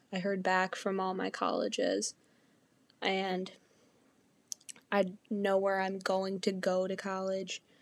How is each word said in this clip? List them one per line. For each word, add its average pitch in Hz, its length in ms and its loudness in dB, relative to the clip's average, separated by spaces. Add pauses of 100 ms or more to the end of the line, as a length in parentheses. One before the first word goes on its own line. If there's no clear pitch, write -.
(140)
I 190 60 0
heard 190 240 0
back 185 320 2
from 190 240 -2
all 185 140 0
my 185 160 -2
colleges, - 840 0 (880)
and 190 500 0 (1400)
I 202 140 4 (240)
know 196 280 2
where 196 240 2
I'm 190 180 -2
going 190 420 0
to 202 100 2
go 185 360 2
to 190 80 -2
college, 190 640 -4 (200)